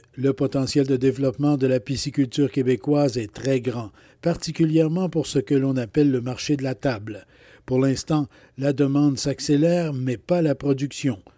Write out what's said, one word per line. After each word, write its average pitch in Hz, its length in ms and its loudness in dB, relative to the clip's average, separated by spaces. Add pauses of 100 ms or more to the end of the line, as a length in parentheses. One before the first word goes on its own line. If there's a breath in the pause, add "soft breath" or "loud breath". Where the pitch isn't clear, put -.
(160)
Le 135 180 0
potentiel 135 520 0
de 135 120 2
développement 135 580 0
de 135 120 2
la 127 120 2
pisciculture 139 720 -2
québécoise 135 680 0
est 107 160 -6
très 131 280 -2
grand, 113 300 -6 (300 soft breath)
particulièrement 165 880 0
pour - 180 -2
ce - 140 -2
que 143 160 0
l'on 135 220 2
appelle 139 340 2
le 127 80 2
marché 127 380 -4
de 131 60 -6
la 131 120 -4
table. 104 500 -6 (400 soft breath)
Pour 131 140 0
l'instant, 135 480 0 (300 soft breath)
la 139 160 0
demande 143 440 2
s'accélère, 151 760 0
mais 127 240 -4
pas 175 240 0
la 147 140 2
production. 139 640 -2 (160 soft breath)